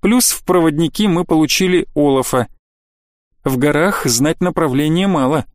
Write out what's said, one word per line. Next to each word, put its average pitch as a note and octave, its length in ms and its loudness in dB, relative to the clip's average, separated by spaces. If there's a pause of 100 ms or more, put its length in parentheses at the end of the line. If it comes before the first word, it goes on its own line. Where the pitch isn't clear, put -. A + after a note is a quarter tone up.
Плюс A#3 300 0
в - 140 -10
проводники E3 640 0
мы F3 160 0
получили E3+ 680 0
Олафа. C3+ 540 0 (920)
В C3+ 140 -2
горах D3 480 0
знать C3+ 360 0
направления D#3+ 680 0
мало D3+ 480 0